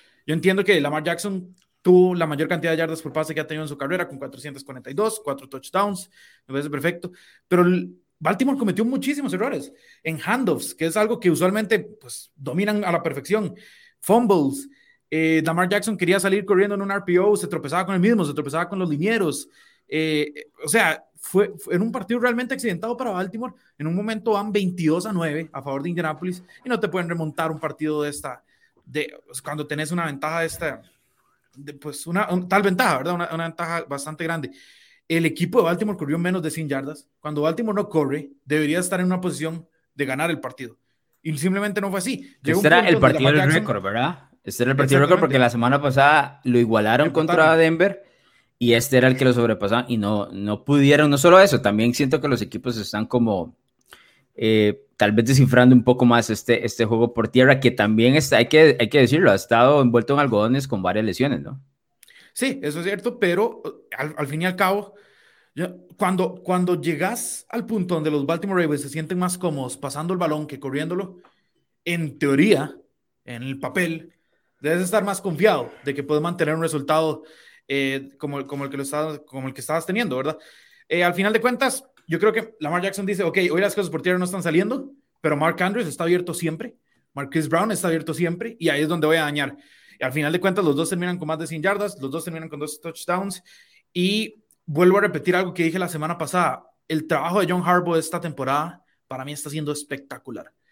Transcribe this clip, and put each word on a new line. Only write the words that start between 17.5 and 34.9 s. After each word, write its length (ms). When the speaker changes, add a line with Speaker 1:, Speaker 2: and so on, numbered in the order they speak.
Speaker 1:
con 120
el 40
mismo, 240
se 80
tropezaba 360
con 100
los 100
linieros, 600
eh, 440
o 40
sea, 360
fue, 420
fue 160
en 80
un 80
partido 300
realmente 340
accidentado 420
para 140
Baltimore. 440
En 120
un 80
momento 380
van 180
veintidós 520
a 80
nueve 400
a 80
favor 220
de 60
Indianapolis 560
y 40
no 100
te 100
pueden 200
remontar 420
un 80
partido 460
de 60
esta, 340
de, 280
pues, 160
cuando 240
tenés 240
una 160
ventaja 360
de 40
esta, 360
de, 200
pues, 320
una, 260
un, 160
tal 140
ventaja, 360
¿verdad? 160
Una, 200
una 100
ventaja 420
bastante 380
grande. 280